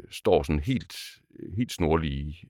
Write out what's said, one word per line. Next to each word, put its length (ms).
står 320
sådan 200
helt, 320
helt 160
snorlige, 760